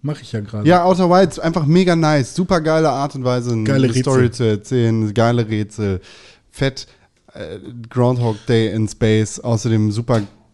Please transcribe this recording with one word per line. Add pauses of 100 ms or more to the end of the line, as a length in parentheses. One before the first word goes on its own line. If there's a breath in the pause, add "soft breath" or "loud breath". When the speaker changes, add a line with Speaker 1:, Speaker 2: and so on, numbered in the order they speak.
Speaker 1:
Mach
ich
ja
gerade.
Speaker 2:
Ja,
Outer
Wilds,
einfach
mega
nice,
super
geile
Art
und
Weise,
eine
Speaker 1:
Geile
Rätsel.
Speaker 2:
Story
zu
erzählen,
geile
Rätsel, (500 loud breath)
fett, (480 soft breath)
äh, (320)
Groundhog (100)
Day
in
Space,
außerdem
super (320)